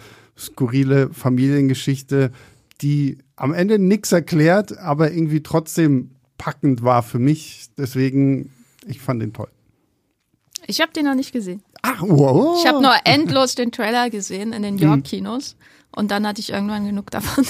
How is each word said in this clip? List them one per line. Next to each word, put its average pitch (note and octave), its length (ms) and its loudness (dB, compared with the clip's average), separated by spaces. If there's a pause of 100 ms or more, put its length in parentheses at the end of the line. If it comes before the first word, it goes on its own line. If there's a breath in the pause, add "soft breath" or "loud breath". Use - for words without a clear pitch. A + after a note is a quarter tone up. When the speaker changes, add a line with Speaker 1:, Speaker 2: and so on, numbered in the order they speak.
(380 loud breath)
Speaker 1:
skurrile C3+ 760 0
Familiengeschichte, C3+ 1160 0 (500 soft breath)
die C#3+ 380 -2 (160)
am C3+ 180 -4
Ende G3 260 2
nix G3 320 2
erklärt, F3 680 2
aber D#3 320 0
irgendwie D#3 320 -2
trotzdem D#3 680 0 (260)
packend C3+ 460 -2
war A#2+ 200 4
für - 160 -6
mich. D3 480 -2 (100)
Deswegen, C3+ 720 -2 (360 soft breath)
ich E3 120 -14
fand A#2+ 220 -6
ihn G#2+ 120 -8
toll. G#2+ 140 -12 (1160)
Speaker 2:
Ich - 160 -4
hab D#4+ 120 -2
den D4+ 120 -2
noch C#4 100 0
nicht C4 180 -4
gesehen. G3 280 -8 (200)
Speaker 1:
Ach, A3 200 -4
wow. F3 580 4
Speaker 2:
Ich E4+ 100 2
hab C#4 120 2
nur C4 120 6 (120)
endlos C4 500 2
den A#3+ 160 -4
Trailer A#3+ 380 -2
gesehen G#3 440 -8
in G#3+ 100 -6
den G3+ 120 -6
Speaker 1:
Mhm. F#3+ 60 -2
Speaker 2:
York-Kinos F#3+ 720 0 (400 soft breath)
und G#3 140 -4
dann G#3 160 -2
hatte G#3 160 -6
ich - 100 -10
irgendwann G#3 340 -4
genug G3+ 260 -8
davon. - 380 -2